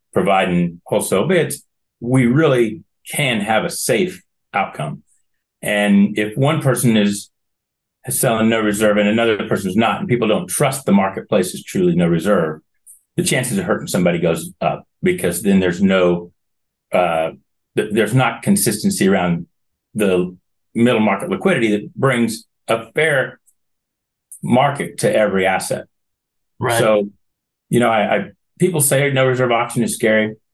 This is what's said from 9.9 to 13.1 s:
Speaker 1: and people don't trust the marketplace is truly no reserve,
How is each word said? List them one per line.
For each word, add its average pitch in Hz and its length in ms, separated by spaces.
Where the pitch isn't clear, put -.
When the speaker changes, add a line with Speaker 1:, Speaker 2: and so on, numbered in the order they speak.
Speaker 1:
and - 100
people 120 180
don't 92 200
trust - 380
the - 60
marketplace 98 640
is - 100
truly 87 320
no 87 120
reserve, 85 540